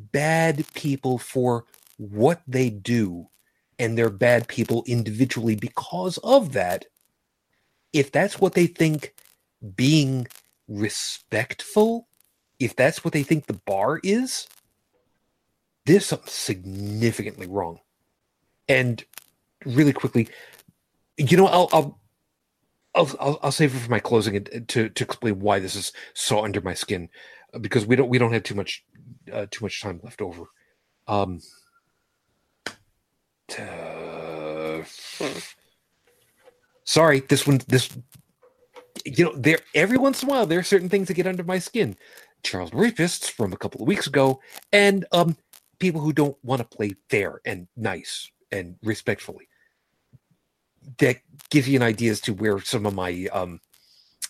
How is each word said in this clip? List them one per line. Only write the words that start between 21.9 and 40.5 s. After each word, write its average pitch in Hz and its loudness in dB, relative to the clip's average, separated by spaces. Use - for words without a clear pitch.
I'll, 165 4
I'll, 143 -2
I'll 143 0
save 143 2
it 131 -6
for 117 -8
my 110 2
closing 104 0
and, 101 -6
and 120 -12
to, 110 0
to - -4
explain 104 -4
why 101 2
this 95 -6
is - -8
so 107 0
under 107 -4
my 90 -6
skin, 87 -6
uh, 120 -12
because 107 0
we 120 2
don't, 127 2
we 127 4
don't 117 2
have 110 0
too - -8
much, - -8
uh, 104 -6
too - -14
much - -8
time 87 -10
left 107 -14
over. 87 -12
Um, 95 -2
uh, 80 -10
sorry, 151 4
this 139 2
one, 139 4
this, 127 2
you 143 2
know, - -2
there, 151 2
every 196 4
once 269 2
in 247 -6
a - 2
while, 240 2
there 165 2